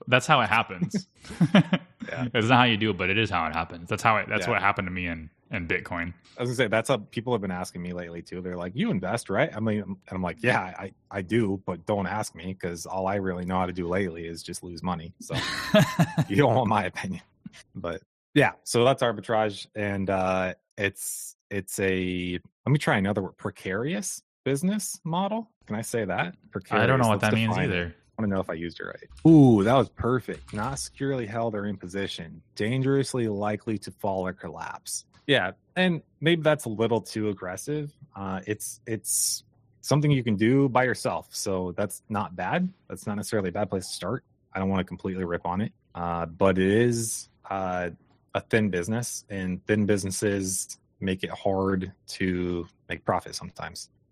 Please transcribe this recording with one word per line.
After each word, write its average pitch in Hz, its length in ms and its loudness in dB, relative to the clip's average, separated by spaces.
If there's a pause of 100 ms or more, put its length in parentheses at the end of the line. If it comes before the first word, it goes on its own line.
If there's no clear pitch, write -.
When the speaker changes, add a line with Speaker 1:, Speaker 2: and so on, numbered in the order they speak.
Speaker 1:
That's 127 200 4
how 147 160 6
it 104 60 2
happens. 110 600 -2 (320)
<laughs> 175 80 6 (600)
Speaker 2:
Yeah. 82 260 -4
Speaker 1:
It's 113 140 4
not 127 80 8
how 123 80 8
you 117 120 4
do 107 140 2
it, 92 60 0
but 92 140 0
it 101 80 2
is 107 120 2
how 87 160 0
it 78 60 -4
happens. 82 360 -6
That's 104 140 -4
how 110 140 6
it, 98 120 -2
that's 101 180 0
Speaker 2:
Yeah. 92 60 0
Speaker 1:
what 98 100 2
happened 98 260 2
to - 40 -6
me 90 140 -4
in, 82 240 -6 (220)
in 87 160 -4
Bitcoin. 85 440 -4 (260)
Speaker 2:
I 127 40 -4
was 120 80 -2
gonna 120 60 -6
say, 120 100 2
that's 113 220 2
how 135 80 4
people 107 380 -6
have 101 80 0
been 95 100 -6
asking 90 300 -8
me 87 100 -8
lately 85 300 -10
too. 90 180 -12
They're 90 160 -6
like, 87 180 -6
"You 208 160 -2
invest, 101 400 -4
right?" 123 240 2
I'm 107 100 -4
like, 107 200 2
and 92 120 -10 (140)
I'm 92 120 -4
like, 85 200 -4
"Yeah, 117 180 4
I, 92 320 -10 (180)
I 98 120 -4
do, 101 440 0
but 85 200 -6
don't 101 220 0
ask 104 260 -6
me 92 200 -8
'cause 85 320 -8
all 95 200 -4
I 98 100 0
really 92 280 -2
know 92 140 0
how 92 80 0
to 90 60 -4
do 87 140 -4
lately 85 400 -2
is 82 160 -10
just - 220 -12
lose 87 180 -12
money." 85 380 -4
So - 160 -6 (440)
Speaker 1:
<laughs> - 480 2
Speaker 2:
you 98 80 -2
don't 120 180 6
want 120 140 2
my 104 160 2
opinion. 90 380 -6 (540)
But 85 240 -6 (340)
yeah, 127 180 6 (120)
so 117 200 4
that's 135 180 4
arbitrage, 107 640 0 (100)
and, 98 340 -2
uh, 92 440 0 (240)
it's, - 580 -6 (140)
it's 98 300 -6
a, 90 600 0 (260)
let 127 60 4
me 151 60 4
try 143 180 2
another 101 260 0
word, 90 140 -8
precarious 120 880 -6 (220)
business 180 600 -2
model. 196 460 -2 (160)
Can 104 100 -6
I 113 60 -4
say 113 240 -2
that? 131 280 -2 (160)
Precarious. 110 320 0
Speaker 1:
I 117 40 4
don't 131 140 4
know 117 80 6
what 104 140 2
Speaker 2:
Let's 107 80 4
Speaker 1:
that 110 40 2
means 110 200 2
Speaker 2:
define 95 160 0
it. 92 40 0
Speaker 1:
either. 87 200 -2 (240)
Speaker 2:
I 113 40 -4
wanna 101 120 0
know 95 60 0
if 90 100 -4
I 87 40 -4
used 82 260 -6
it - 40 -10
right. - 240 -14 (180)
Ooh, 131 380 10
that 117 100 4
was 123 140 4
perfect. - 640 -2
Not 123 240 -4
securely 139 480 -4
held 113 280 -4
or 101 120 -4
in 101 120 -4
position, 90 640 -8 (120)
dangerously 127 760 0
likely 104 500 -2
to - 120 -14
fall 95 360 -2
or 90 80 -4
collapse. - 720 -12 (200)
Yeah, 98 260 2 (220)
and 180 280 2 (180)
maybe 165 220 2
that's 151 240 2
a - 20 -6
little 110 320 2
too 107 300 -4
aggressive. 143 600 -6 (220)
Uh, 95 320 -6
it's, - 400 -6
it's - 560 -2 (380)
something 147 300 4
you 135 120 4
can 113 140 2
do 131 320 6
by 127 160 4
yourself, 101 460 -2
so 92 480 -2
that's 101 320 -4
not 95 260 -4
bad. 135 320 -2 (220)
That's - 160 -12
not 104 100 -4
necessarily 104 320 -2
a 85 40 -4
bad 101 180 -2
place 92 180 -4
to - 60 -12
start. 113 280 -6 (300)
I 95 60 -6
don't 95 100 0
wanna 92 160 2
completely 92 400 -6
rip 85 220 -4
on 90 160 -2
it, 110 100 -6 (220)
uh, 85 320 -4
but 92 320 2
it 95 120 4
is, 117 580 2 (220)
uh, 90 400 -4 (440)
a 95 80 -2
thin 107 280 4
business, 90 600 -4
and 92 360 -4
thin 104 200 2
businesses 98 920 -2 (220)
make 95 240 -2
it 85 60 -4
hard 95 600 0 (160)
to 90 640 -2 (200)
make 87 160 -8
profit - 300 -2
sometimes. - 540 -12 (240)